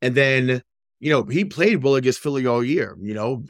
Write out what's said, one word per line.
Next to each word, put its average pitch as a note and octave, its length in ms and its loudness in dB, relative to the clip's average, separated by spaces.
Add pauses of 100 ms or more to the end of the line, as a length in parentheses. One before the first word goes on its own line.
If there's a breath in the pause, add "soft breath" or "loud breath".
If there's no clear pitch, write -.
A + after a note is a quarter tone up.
And B2+ 140 0
then, B2+ 460 2 (380)
you D3 100 -4
know, C3+ 140 2
he C3+ 200 -2
played G3 400 0
well C#3 120 4
against B2+ 240 0
Philly C#3 260 -2
all A#2+ 180 2
year, C3 380 -2
you G#2 140 -8
know, A2+ 340 -4